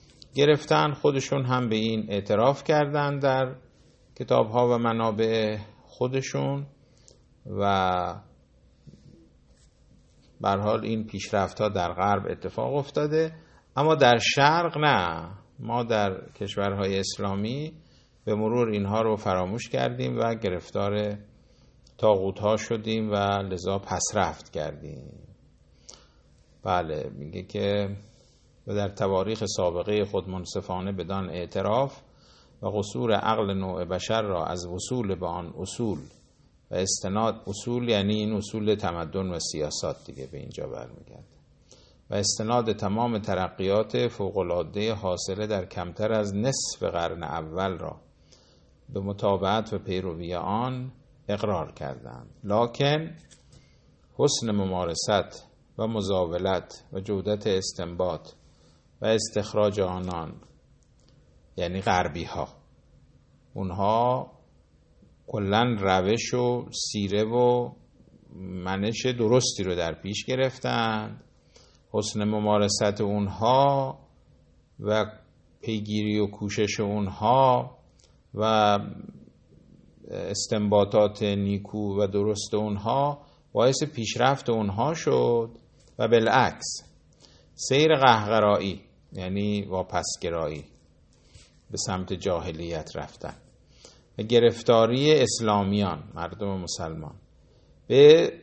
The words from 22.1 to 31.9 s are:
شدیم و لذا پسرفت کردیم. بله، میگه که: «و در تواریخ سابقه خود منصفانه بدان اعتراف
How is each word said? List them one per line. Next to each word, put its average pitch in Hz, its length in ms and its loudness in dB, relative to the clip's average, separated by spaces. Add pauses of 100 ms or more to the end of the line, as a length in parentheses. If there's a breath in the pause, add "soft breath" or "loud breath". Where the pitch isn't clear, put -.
شدیم 110 540 -2
و 104 40 0 (280)
لذا 92 360 -2
پسرفت 92 720 -2
کردیم. 73 600 -10 (1500 loud breath)
بله، 80 500 -2
میگه 87 280 -12
که: 101 540 -2 (680 soft breath)
«و 101 80 -6
در 101 140 0
تواریخ 98 560 0
سابقه 92 600 0
خود 95 240 -4
منصفانه 92 640 -6
بدان 92 380 -6
اعتراف 101 720 -2 (600 soft breath)